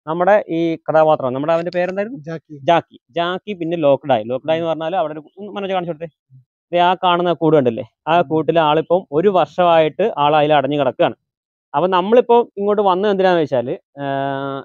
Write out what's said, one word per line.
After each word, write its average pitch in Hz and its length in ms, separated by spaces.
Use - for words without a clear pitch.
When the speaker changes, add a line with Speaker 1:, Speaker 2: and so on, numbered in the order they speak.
Speaker 1:
നമ്മുടെ 180 420
ഈ 165 280
കഥാപാത്രം, 151 560
നമ്മുടെ 147 200
അവന്റെ 170 220
പേരെന്തായിരുന്നു? 190 440
Speaker 2:
ജാക്കി. 151 440
Speaker 1:
ജാക്കി. 165 380
ജാക്കി 175 420
പിന്നെ 170 240
ലോക്ക്ഡ് 143 360
ആയി. 110 120
ലോക്ക്ഡ് 127 260
ആയി 160 80
എന്ന് 165 120
Speaker 2:
ഉം. 156 100
Speaker 1:
പറഞ്ഞാൽ 160 160
അവിടെ 156 160
ഒരു, 151 100
ഒന്ന് 208 140
മനോജ് 196 200
കാണിച്ചു 175 200
കൊടുത്തേ. 156 140
ദേ 175 60
ആ 175 160
കാണുന്ന 175 380
കൂട് 156 240
കണ്ടില്ലേ? 120 280
ആ 165 100
Speaker 2:
ഉം. 160 100
Speaker 1:
കൂട്ടിലെ 156 320
ആളിപ്പം 160 520
ഒരു 165 160
വർഷമായിട്ട് 170 880
ആൾ 147 180
അതിൽ 147 160
അടഞ്ഞു 143 280
കിടക്കുകയാണ്. 131 340
അപ്പൊ 160 140
നമ്മളിപ്പോ 226 680
ഇങ്ങോട്ട് 202 260
വന്നത് 196 280
എന്തിനാന്ന് 185 320
വെച്ചാല്, 127 280
ഏഹ്, 139 960